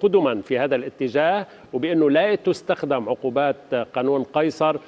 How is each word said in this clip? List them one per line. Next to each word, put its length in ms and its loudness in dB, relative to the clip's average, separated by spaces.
قدماً 400 2
في 180 -4
هذا 180 0
الاتجاه، 720 -2
وبأنه 380 2
لا 240 4
تستخدم 760 -2
عقوبات 640 -2
قانون 280 0
قيصر 540 0